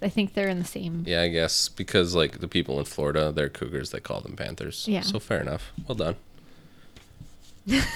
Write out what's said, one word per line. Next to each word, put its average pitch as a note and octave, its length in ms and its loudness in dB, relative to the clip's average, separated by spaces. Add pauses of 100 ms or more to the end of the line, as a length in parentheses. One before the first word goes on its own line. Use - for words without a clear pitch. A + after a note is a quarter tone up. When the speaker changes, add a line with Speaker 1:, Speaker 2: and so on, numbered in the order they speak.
Speaker 1:
I G3 80 2
think G3 240 0
they're G3 160 2
in F3+ 100 0
the F3+ 60 0
same E3+ 420 -6
Speaker 2:
Yeah, E2+ 140 4
I - 80 6
guess, E2 400 2
because, F#2 460 2
like, D#2 240 4
the F2 80 -6
people D2+ 320 0
in C#2+ 60 0
Florida, D2+ 460 2
they're D2+ 180 2
cougars, - 420 -6
they - 100 -6
call - 200 -6
them - 140 -10
panthers. - 520 -6
Speaker 1:
Yeah. F#3 140 2
Speaker 2:
So - 180 0
fair G2+ 220 0
enough. - 300 -4 (160)
Well B2+ 80 -2
done. D#2 200 0 (1500)
Speaker 1:
<laughs> C4+ 140 6 (140)